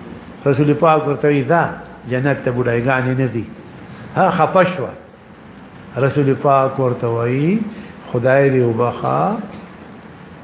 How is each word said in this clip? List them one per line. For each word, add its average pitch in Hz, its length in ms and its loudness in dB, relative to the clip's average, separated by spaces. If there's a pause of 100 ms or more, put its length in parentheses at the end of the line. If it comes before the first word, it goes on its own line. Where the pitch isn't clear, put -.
(460)
رسول 147 280 4
پاک 156 340 2
ورته 143 200 0
وی، 143 220 2
«ځه، 165 140 2 (460)
جنت 131 340 0
ته 131 80 -2
بوډایګانې 123 680 0
نه 131 80 2
دي.» 110 180 -4 (680)
ها، 180 160 4
خفه 180 320 4
شوه. 147 280 -2 (1040)
رسول 135 360 2
پاک 135 460 2
ورته 123 280 0
وی، 127 520 0 (520)
«خدای 131 380 4
دې 131 140 4
وبخا، 127 760 0 (1080)